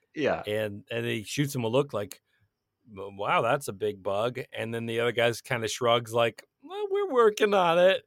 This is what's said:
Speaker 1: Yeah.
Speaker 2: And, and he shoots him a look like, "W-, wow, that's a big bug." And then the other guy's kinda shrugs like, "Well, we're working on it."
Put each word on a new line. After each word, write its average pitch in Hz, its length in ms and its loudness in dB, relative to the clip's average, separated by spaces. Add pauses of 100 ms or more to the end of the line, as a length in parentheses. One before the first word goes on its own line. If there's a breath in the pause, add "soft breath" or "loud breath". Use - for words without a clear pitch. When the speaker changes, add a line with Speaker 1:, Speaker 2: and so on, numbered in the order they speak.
(160)
Speaker 1:
Yeah. 113 320 -2
Speaker 2:
And, 107 420 -4
and 117 160 -6
he 117 160 -4
shoots 143 320 -4
him 127 100 -4
a 113 40 -2
look 139 260 0
like, 101 300 -8 (640)
"W-, 101 260 -12
wow, 131 280 0
that's 135 240 0
a 113 60 -6
big 101 280 -4
bug." 107 380 -2 (120)
And 113 220 -8
then 117 140 -6
the 113 140 -2
other 120 100 0
guy's 117 300 2
kinda 113 260 -2
shrugs 117 440 2
like, 117 320 2 (200)
"Well, 392 260 -8
we're 392 240 -2
working 214 400 4
on 175 240 4
it." 185 300 6